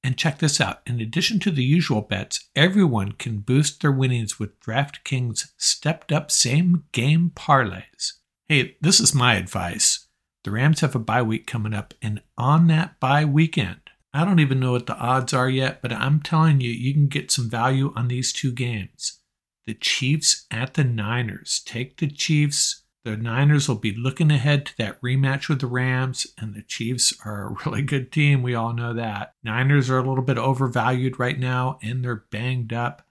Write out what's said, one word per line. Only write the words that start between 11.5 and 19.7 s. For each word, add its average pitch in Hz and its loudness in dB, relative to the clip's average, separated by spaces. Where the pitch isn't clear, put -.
up, 104 -8
and 107 -6
on 147 4
that 160 2
bye 143 2
weekend, 147 2
I 147 0
don't 190 6
even 135 4
know 127 0
what 120 -2
the 120 -6
odds 127 0
are 127 2
yet, 131 -2
but 117 -6
I'm 139 2
telling 160 4
you, 123 -2
you 120 -2
can 147 4
get - -4
some 120 -2
value 135 0
on 120 -4
these 127 -4
two - -2
games. 120 -8
The 107 -8